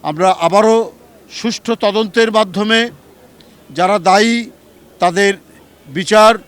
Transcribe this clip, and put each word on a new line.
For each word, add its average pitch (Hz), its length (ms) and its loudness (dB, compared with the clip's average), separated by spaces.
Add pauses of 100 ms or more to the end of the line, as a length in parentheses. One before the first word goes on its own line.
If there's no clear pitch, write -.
আমরা 160 280 -2
আবারও 202 640 0 (380)
সুষ্ঠু - 440 -8
তদন্তের 220 580 -2
মাধ্যমে 214 580 -2 (800)
যারা 185 280 -2
দায়ী, 220 520 0 (480)
তাদের 196 360 0 (540)
বিচার 214 460 2 (140)